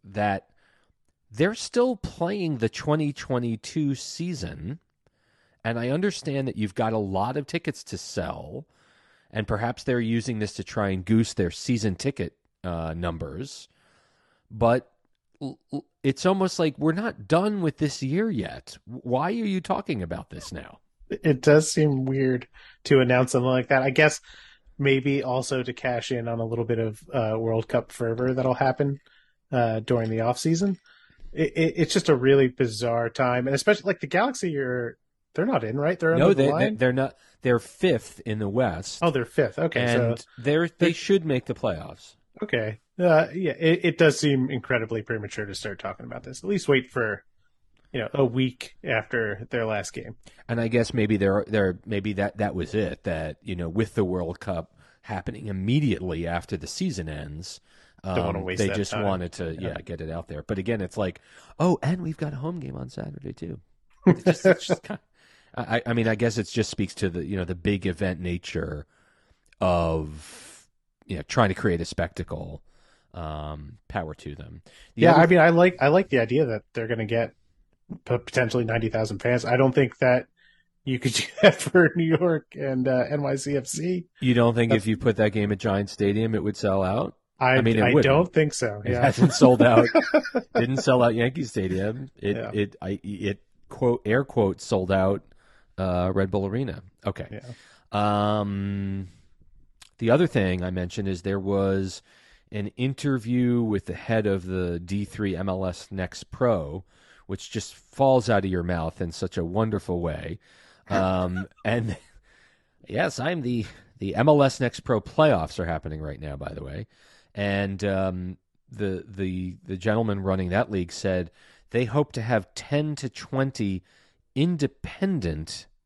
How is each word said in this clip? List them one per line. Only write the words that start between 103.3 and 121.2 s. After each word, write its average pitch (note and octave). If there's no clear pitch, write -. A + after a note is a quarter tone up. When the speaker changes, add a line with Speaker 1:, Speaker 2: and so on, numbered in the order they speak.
Speaker 1:
with G#2+
the F2
head A2
of F#2+
the F2+
D G2
three G2
M F#2
L F#2+
S -
Next F#2
Pro, F#2
which -
just -
falls C3
out G#2
of F#2+
your F2
mouth E2+
in E2+
such -
a E2+
wonderful F#2
way. D#2
Um, F#2
<laughs> -
and A2+
yes, C#3+
I'm D#3
the, A#2+
the F#2+
M B2
L D3
S C3+
Next B2
Pro A2+
playoffs A2
are F2
happening D#2
right C#2+
now, D2
by C#2+
the D2+
way. C#2+
And, G2+
um, F#2+
the, G2
the, F#2
the G2
gentleman G#2+
running F#2+
that G#2
league F2+
said F2+